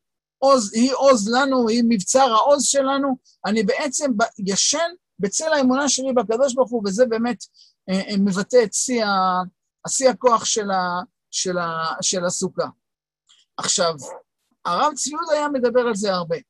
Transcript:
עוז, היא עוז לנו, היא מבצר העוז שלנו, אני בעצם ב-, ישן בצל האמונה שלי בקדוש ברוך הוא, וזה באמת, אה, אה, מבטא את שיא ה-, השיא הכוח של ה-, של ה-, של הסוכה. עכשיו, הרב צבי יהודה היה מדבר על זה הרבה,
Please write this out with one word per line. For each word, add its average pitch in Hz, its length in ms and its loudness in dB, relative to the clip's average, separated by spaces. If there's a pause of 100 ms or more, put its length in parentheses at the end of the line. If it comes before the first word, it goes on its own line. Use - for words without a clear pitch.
(380)
עוז, 254 360 2
היא 247 200 2
עוז 247 340 4
לנו, 254 400 2
היא 240 200 2
מבצר 233 460 2
העוז 277 300 4
שלנו, 277 520 0 (300)
אני 220 160 0
בעצם 262 540 -2
ב-, 226 80 2 (220)
ישן 294 440 0 (280)
בצל 311 340 -2
האמונה 277 360 2
שלי 262 240 -2
בקדוש 240 420 0
ברוך 254 160 0
הוא, 233 160 -2
וזה 202 200 2
באמת, 226 380 -2 (460)
אה, 190 200 -4
אה, 208 60 -2
מבטא 196 480 0
את 196 100 -6
שיא 240 300 -2
ה-, 185 380 0 (440)
השיא 262 240 2
הכוח 226 340 2
של 202 260 -2
ה-, 180 320 -2 (280)
של 180 280 -4
ה-, 165 440 -4
של 185 220 -2
הסוכה. 175 420 -4 (920)
עכשיו, 170 380 -2 (720)
הרב 220 300 0
צבי 269 160 -6
יהודה 330 220 -4
היה 294 160 0
מדבר 247 320 0
על 240 140 0
זה 196 180 -4
הרבה, 170 240 -4 (140)